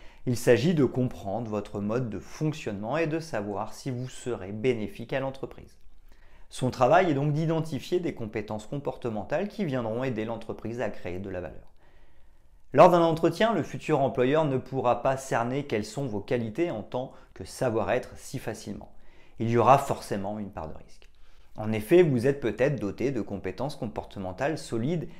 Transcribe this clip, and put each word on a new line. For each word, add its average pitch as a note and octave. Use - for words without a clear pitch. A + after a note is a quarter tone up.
Il B2
s'agit C3
de C#3+
comprendre A#2
votre G#2
mode A2
de G2
fonctionnement A#2
et E3
de D#3
savoir G#2
si -
vous B2+
serez G2
bénéfique A2
à C3+
l'entreprise. -
Son -
travail D#3+
est D3
donc C#3+
d'identifier D#3+
des D#3+
compétences G#2+
comportementales C#3
qui G3+
viendront B2
aider A2
l'entreprise A2+
à A2
créer F#2
de G2
la F2+
valeur. -
Lors D#3+
d'un F3
entretien, E3
le D#3+
futur C#3+
employeur C3+
ne C3+
pourra A#2+
pas C3+
cerner C3
quelles A2
sont C#3
vos G#2
qualités B2
en G#2+
tant B2+
que F#2+
savoir-être A2+
si -
facilement. G#2+
Il A2+
y A#2
aura A#2
forcément G#2
une G2+
part D#2+
de D2+
risque. -
En G#2+
effet, C3+
vous B2+
êtes C#3+
peut-être B2
doté G#2
de A#2
compétences G2
comportementales G#2+
solides C#3+